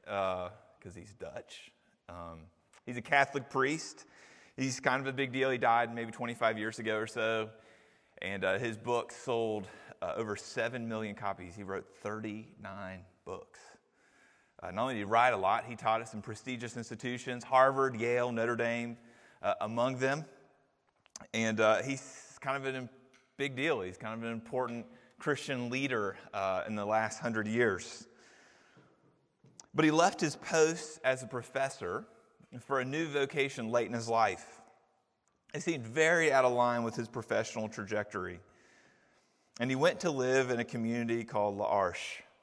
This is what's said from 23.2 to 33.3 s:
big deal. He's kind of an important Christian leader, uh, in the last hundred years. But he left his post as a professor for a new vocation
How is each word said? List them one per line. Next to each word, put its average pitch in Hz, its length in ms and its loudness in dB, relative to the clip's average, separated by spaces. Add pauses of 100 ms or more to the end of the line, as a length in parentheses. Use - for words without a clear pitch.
big 139 200 -2
deal. 135 260 0
He's 92 160 -6
kind 110 160 -8
of 113 100 -6
an 113 80 -4
important 117 540 -4 (320)
Christian 131 520 -2
leader, 123 480 0 (160)
uh, 95 340 0
in 107 80 -2
the 101 100 -2
last 110 340 0
hundred 110 280 -2
years. 110 600 0 (1700)
But 156 120 4
he 156 60 6
left 175 300 4
his 156 140 0
post 160 680 2
as 131 200 2
a 113 40 -10
professor 127 800 -4 (540)
for 135 200 0
a 127 60 0
new 156 220 -2
vocation 139 640 0